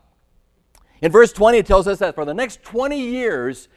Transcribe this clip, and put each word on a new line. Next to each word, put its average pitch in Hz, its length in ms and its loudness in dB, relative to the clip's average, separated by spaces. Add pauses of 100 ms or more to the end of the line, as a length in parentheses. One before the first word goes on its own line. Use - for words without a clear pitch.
(1040)
In 165 80 0
verse 220 220 6
twenty, 226 260 2
it 196 80 -2
tells 196 220 2
us 196 100 -4
that 185 160 -4
for 156 100 -8
the 147 100 -6
next 233 280 -8
twenty 277 380 -6
years, 214 760 -6